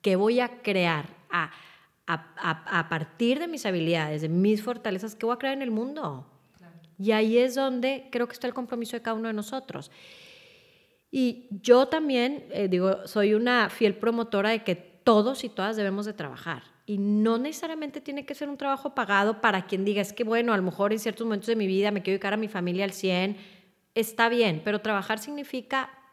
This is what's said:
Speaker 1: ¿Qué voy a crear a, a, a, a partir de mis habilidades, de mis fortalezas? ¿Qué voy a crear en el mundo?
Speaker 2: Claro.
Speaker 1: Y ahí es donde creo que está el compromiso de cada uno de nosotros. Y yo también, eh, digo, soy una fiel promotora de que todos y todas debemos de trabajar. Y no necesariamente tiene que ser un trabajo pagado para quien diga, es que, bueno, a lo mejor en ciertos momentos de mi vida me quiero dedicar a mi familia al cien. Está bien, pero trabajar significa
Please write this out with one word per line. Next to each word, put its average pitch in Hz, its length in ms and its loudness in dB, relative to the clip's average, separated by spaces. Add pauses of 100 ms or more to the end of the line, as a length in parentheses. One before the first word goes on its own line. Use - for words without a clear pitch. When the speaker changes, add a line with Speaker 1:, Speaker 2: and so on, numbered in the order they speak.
Speaker 1:
¿Qué 190 140 4
voy 220 240 4
a 240 240 -4
crear 175 520 0 (140)
a, 165 220 -2 (560)
a, 165 280 -6
a, 170 440 -2
a 160 100 -2
partir 233 480 0
de 339 100 -4
mis 311 200 -8
habilidades, 160 540 0
de 160 80 -4
mis 208 340 4
fortalezas? 214 500 -6
¿Qué 220 140 -6
voy 240 80 0
a 240 40 -18
crear 269 140 -2
en 277 80 -4
el 247 100 -4
mundo? 220 540 -6 (320)
Speaker 2:
Claro. 170 160 -20 (240)
Speaker 1:
Y 202 140 2
ahí 220 260 4
es 254 160 4
donde 262 580 -2
creo 240 160 0
que 240 60 -16
está - 140 -8
el 247 60 -4
compromiso 233 440 -6
de 226 60 -10
cada 226 120 -2
uno 226 120 -4
de 220 80 -4
nosotros. 214 560 -8 (1200)
Y 254 380 -2
yo 247 380 6
también, 277 640 0
eh, 202 180 -2
digo, 185 380 2
soy 214 260 4
una 233 360 2
fiel 214 260 2
promotora 220 560 0
de 220 120 0
que 180 120 0
todos 220 680 2
y 233 60 -6
todas 214 260 -4
debemos 202 300 -2
de 214 80 -8
trabajar. 147 500 -8 (220)
Y 208 120 -6
no 214 400 2
necesariamente 311 640 -6
tiene 277 260 -8
que 285 80 -10
ser 294 140 -6
un 285 100 -8
trabajo 277 380 -4
pagado 208 460 2
para 190 260 2
quien 190 180 -2
diga, 208 160 2
es 202 120 -4
que, 240 100 -6
bueno, 226 300 2
a 202 40 4
lo 185 60 0
mejor 196 300 0
en 220 60 -2
ciertos 226 260 -4
momentos 214 220 -2
de 233 80 2
mi 208 120 0
vida 196 240 2
me 196 100 -2
quiero 190 120 0
dedicar 196 200 -2
a 214 40 0
mi 220 100 -4
familia 180 380 -2
al 190 80 -6
cien. 190 440 0 (580)
Está 226 340 0
bien, 214 340 2
pero 208 180 -2
trabajar 214 380 -2
significa 269 680 -6 (240)